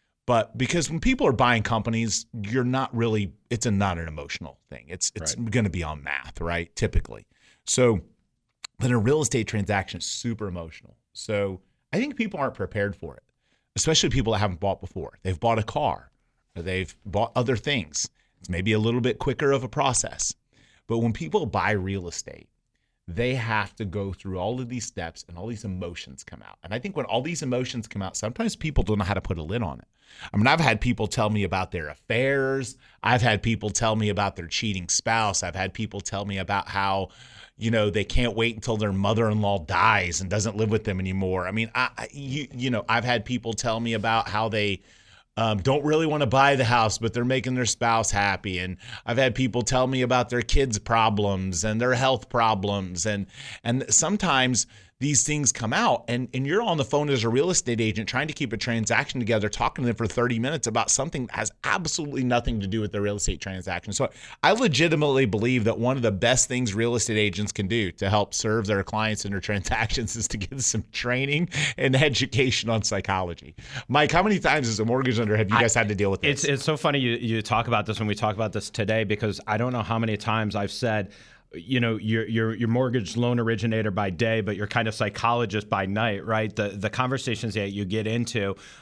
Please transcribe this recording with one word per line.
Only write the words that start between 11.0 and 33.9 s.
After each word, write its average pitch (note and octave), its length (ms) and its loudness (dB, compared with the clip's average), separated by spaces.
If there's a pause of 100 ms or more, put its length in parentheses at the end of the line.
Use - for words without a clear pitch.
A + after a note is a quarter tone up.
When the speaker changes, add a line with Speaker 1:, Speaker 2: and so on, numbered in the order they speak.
Speaker 1:
So G2+ 480 -2 (320)
I E3 60 0
think C#4 180 -2
people G3+ 240 -4
aren't C3+ 140 -2
prepared G2+ 420 -4
for C#2+ 200 -12
it, - 60 -20 (540)
especially D#3+ 340 4
people A2+ 220 2
that G#2+ 80 2
haven't F#2 200 -2
bought G2 200 -2
before. - 420 -10
They've F#2 160 -2
bought A2+ 200 2
a G#2+ 40 0
car, C3+ 480 -2 (460)
or E2+ 60 -8
they've F#2 320 -4 (120)
bought G#2 300 -2
other B2+ 200 2
things. A#2 520 -4 (320)
It's - 100 -18
maybe F#2 220 0
a G#2+ 60 4
little A#2 220 2
bit A#2+ 180 0
quicker C#3 340 0
of C3 100 0
a B2+ 60 -8
process. - 640 -2 (520)
But A#2 120 0
when A#2 140 2
people D#3+ 340 -2
buy F#2+ 260 0
real F#2+ 360 -2
estate, - 400 -12 (580)
they A#2 300 0
have A2 400 -2
to A2+ 80 -4
go G2 280 -4
through F#2 260 -8
all A2+ 220 -2
of B2 80 -6
these A#2+ 180 -6
steps - 420 -10
and F2 100 -16
all F#2 80 -10
these A2+ 180 -8
emotions F2 600 -8
come A1+ 180 -18
out. G1+ 220 -20
And F#2 100 -6
I A2 40 -2
think G3 180 -8
when C3 100 -4
all A2+ 160 0
these D#3+ 200 -6
emotions B2 440 -2
come G2 160 -6
out, F#2 140 -6
sometimes G3 400 -2
people - 260 2
don't - 160 2
know G2 60 2
how G2 100 0
to F#2 60 0
put F2 180 -4
a D#2+ 40 -6
lid G2+ 200 -4
on C#2 160 -6
it. - 80 -20 (460)
I - 40 0
mean, G#2+ 100 6
I've D3+ 140 6
had A#2 200 4
people A#2+ 260 0
tell G#2+ 240 0
me G#2+ 140 2
about F#2+ 260 -2
their D#2+ 180 -6
affairs. C3+ 880 0 (260)
I've A2+ 200 4
had A2 200 4
people A2 280 0
tell A2 260 0